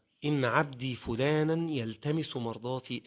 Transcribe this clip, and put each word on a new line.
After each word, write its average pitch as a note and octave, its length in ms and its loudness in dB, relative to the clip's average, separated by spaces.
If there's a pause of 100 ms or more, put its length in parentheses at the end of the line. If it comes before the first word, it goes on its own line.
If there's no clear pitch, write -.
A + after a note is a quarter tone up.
(240)
'إن D3 200 2
عبدي C3 520 2
فلانا D#3 760 2
يلتمس C#3+ 640 -2
مرضاتي، A#2+ 720 -4